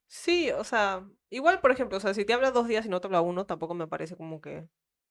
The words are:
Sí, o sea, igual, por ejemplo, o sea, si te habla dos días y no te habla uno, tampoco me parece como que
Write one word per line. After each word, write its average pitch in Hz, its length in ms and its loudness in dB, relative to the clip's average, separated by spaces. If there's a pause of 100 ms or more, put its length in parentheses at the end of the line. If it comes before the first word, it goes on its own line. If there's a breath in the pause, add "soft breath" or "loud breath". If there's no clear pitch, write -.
Sí, 339 460 0
o 180 120 -4
sea, 196 440 0 (220)
igual, 320 300 2
por 262 120 6
ejemplo, 254 260 -2
o - 20 -4
sea, 196 140 0
si 208 100 -2
te 220 100 2
habla 262 160 4
dos 240 180 2
días 220 180 0
y - 20 -6
no 180 120 0
te 196 80 -4
habla 180 120 4
uno, 180 260 0
tampoco 165 280 -6
me 170 140 -4
parece 170 280 -8
como 160 240 -12
que 151 280 -14 (420)